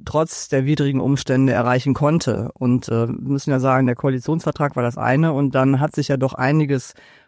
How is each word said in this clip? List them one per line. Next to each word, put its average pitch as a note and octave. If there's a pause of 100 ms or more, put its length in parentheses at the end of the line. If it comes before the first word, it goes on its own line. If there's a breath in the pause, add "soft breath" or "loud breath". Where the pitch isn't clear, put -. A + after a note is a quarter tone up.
trotz -
der C3+
widrigen C#3
Umstände C3
erreichen B2
konnte. C#3
Und, B2
äh, A#2
wir -
müssen C#3
ja C3
sagen, C3
der B2
Koalitionsvertrag C#3+
war B2
das A#2+
eine C#3
und C3+
dann C3+
hat D3+
sich D3
ja C#3
doch C3
einiges C#3 (340 soft breath)